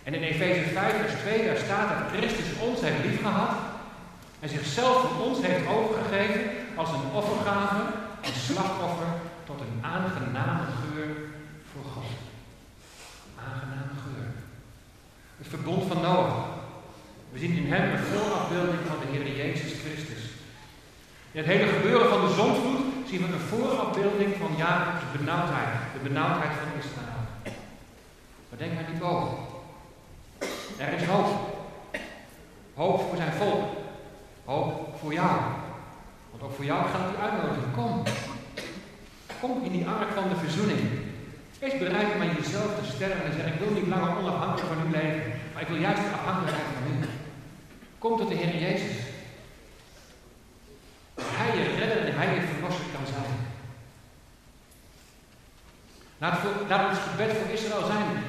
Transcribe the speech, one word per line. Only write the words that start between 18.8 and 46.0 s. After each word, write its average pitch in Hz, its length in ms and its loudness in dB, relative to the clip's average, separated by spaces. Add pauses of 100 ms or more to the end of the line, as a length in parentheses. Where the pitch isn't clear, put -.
van 151 120 -2
de 135 180 -2
Heer 135 180 -2
Jezus - 440 -2
Christus. 151 440 -8 (1080)
In 156 80 -6
het 156 60 0
hele 202 220 6
gebeuren - 420 8
van 196 180 6
de 170 60 6
zondvloed 254 480 4 (260)
zien 185 120 -2
we 170 140 2
een 165 60 0
voorafbeelding 202 960 2
van 160 220 0
Jacob's 165 460 2 (140)
benauwdheid, 135 520 2 (240)
de 131 160 -4
benauwdheid 156 420 2
van 151 280 -4
Israël. 131 440 -6 (1300)
Maar 120 100 -14
denk 165 180 -4
aan 160 140 -6
die 165 100 -4
boog. 156 280 0 (1500)
Er 143 160 -2
is 170 100 0
hoop. 180 240 6 (1500)
Hoop 185 340 4
voor 180 100 -2
zijn 160 160 0
volk. 196 300 4 (840)
Hoop 156 540 -2
voor 151 140 -4
jou. 170 260 4 (920)
Want 117 120 -12
ook 139 120 -8
voor 139 100 -6
jou 165 240 2
geldt 185 200 0
die 208 160 -2
uitnodiging. 170 500 0
Kom. 240 280 0 (1400)
Kom 254 240 -2
in 185 80 -2
die 175 160 0
ark 208 260 0
van 190 160 2
de 185 60 2
verzoening. 170 460 2 (800)
Wees 269 180 0
bereid 202 380 2
om 180 60 2
aan 165 140 2
jezelf 202 440 0
te - 120 -4
sterven 190 340 0
en 156 80 -2
zeggen: 160 200 0
"Ik 165 60 0
wil 208 120 2
niet 185 160 2
langer 180 300 2
onafhankelijk 175 500 0
van 160 200 0
u 160 40 2
leven, 156 400 0 (220)
maar - 80 -6
ik 156 60 -4
wil 160 100 -2
juist 196 240 4